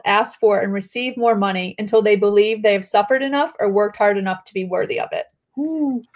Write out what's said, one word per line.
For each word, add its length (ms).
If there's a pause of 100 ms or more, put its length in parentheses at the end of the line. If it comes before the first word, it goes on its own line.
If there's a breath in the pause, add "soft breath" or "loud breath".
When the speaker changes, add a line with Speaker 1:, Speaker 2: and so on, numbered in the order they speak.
Speaker 1:
ask 340
for 220
and 100
receive 460
more 180
money 440
until 220
they 140
believe 480
they 80
have 140
suffered 360
enough 380
or 100
worked 280
hard 200
enough 280
to 80
be 100
worthy 340
of 140
it. 140 (320)
Speaker 2:
Ooh, 440 (140)